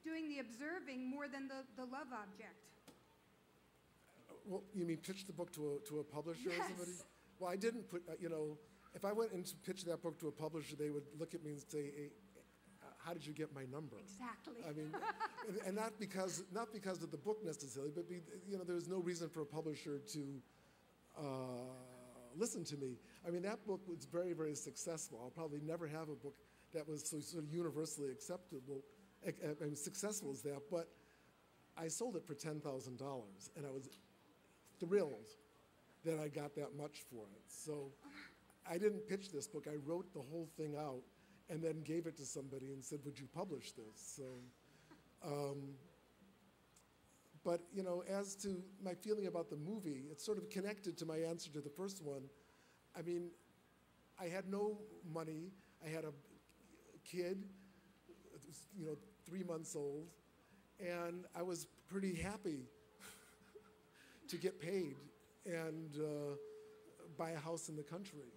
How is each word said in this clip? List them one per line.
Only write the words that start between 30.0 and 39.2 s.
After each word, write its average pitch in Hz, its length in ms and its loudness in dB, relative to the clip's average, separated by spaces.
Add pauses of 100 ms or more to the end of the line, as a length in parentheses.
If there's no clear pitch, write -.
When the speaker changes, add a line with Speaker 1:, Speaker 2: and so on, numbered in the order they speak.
Speaker 2:
as 135 100 -4
that, 143 180 2 (100)
but 165 180 4 (920)
I 165 100 0
sold 226 280 2
it 156 100 0
for 151 80 0
ten 151 260 0
thousand 131 380 0
dollars, 127 580 -2
and 147 100 -2
I 135 40 -2
was 131 180 -2 (920)
thrilled 165 480 6 (760)
that 160 160 6
I 151 80 4
got 147 280 0
that 143 200 0
much 131 340 -2
for 110 240 -6
it. - 140 -16
So 143 440 -2 (760)
I 170 100 2
didn't 202 280 6
pitch 190 240 0